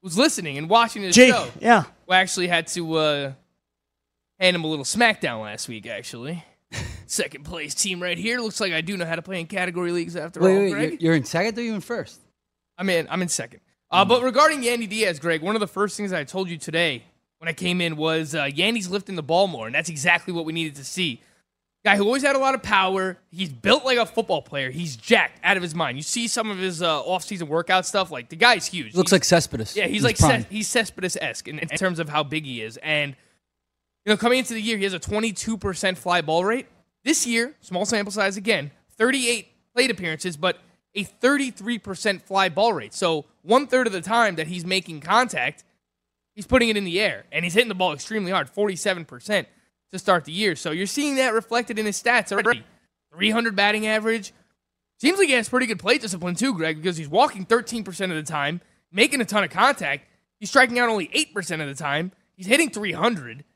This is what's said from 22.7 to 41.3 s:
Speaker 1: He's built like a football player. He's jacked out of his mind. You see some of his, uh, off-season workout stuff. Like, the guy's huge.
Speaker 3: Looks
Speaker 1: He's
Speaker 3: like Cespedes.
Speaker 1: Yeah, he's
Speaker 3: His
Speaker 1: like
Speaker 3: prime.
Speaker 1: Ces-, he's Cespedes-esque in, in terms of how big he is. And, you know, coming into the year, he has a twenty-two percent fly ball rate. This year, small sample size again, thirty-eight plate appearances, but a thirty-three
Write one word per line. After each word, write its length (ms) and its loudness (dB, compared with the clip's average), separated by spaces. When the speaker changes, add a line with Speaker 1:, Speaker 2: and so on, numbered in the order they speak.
Speaker 1:
He's 220 -6
built 320 2
like 140 2
a 80 2
football 360 -2
player. 300 -6
He's 240 -6
jacked 480 2
out 140 4
of 60 -2
his 120 -6
mind. 220 -2
You 40 -8
see 280 -4
some 200 -2
of 80 -6
his, 240 -4
uh, 220 0
off-season 460 -4
workout 360 0
stuff. 240 -2
Like, 200 -12
the 80 -14
guy's 280 4
huge. 300 -8
Speaker 3:
Looks 160 2
Speaker 1:
He's 60 6
Speaker 3:
like 80 2
Cespedes. 500 2
Speaker 1:
Yeah, 120 0
he's 100 -2
Speaker 3:
His 80 2
Speaker 1:
like 120 2
Speaker 3:
prime. 260 6
Speaker 1:
Ces-, 60 -10
he's 200 -6
Cespedes-esque 800 -4
in, 100 -10
in 80 -6
terms 320 -2
of 80 -4
how 160 -2
big 220 -6
he 160 -8
is. 160 -10
And, 380 -2
you 80 2
know, 40 2
coming 220 2
into 140 -4
the 80 -4
year, 160 -2
he 80 -2
has 80 -2
a 60 -6
twenty-two 580 -4
percent 400 -2
fly 240 0
ball 240 0
rate. 220 -2
This 240 2
year, 320 0
small 260 -4
sample 280 -2
size 240 0
again, 340 -2
thirty-eight 500 2
plate 180 2
appearances, 460 -6
but 200 0
a 80 -4
thirty-three 760 0